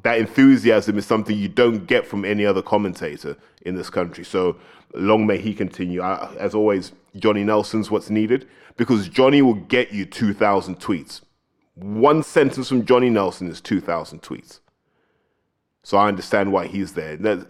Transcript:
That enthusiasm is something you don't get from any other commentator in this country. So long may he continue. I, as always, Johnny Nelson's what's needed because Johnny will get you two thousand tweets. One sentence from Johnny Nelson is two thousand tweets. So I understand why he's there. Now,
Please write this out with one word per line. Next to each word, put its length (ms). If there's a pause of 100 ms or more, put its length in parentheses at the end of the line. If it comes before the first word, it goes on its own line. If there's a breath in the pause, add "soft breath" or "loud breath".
That 140
enthusiasm 800
is 80
something 320
you 120
don't 380
get 200
from 160
any 220
other 160
commentator 760 (280 soft breath)
in 120
this 140
country. 340
So 320 (400 soft breath)
long 320
may 100
he 160
continue. 480
I, 340
as 200
always, 380 (220)
Johnny 280
Nelson's 480
what's 180
needed 380 (280 soft breath)
because 320
Johnny 360
will 100
get 380
you 120
two 300
thousand 460
tweets. 420 (540)
One 480
sentence 460
from 160
Johnny 260
Nelson 380
is 120
two 200
thousand 420
tweets. 380 (1200)
So 140
I 100
understand 440
why 140
he's 280
there. 240
Now, 320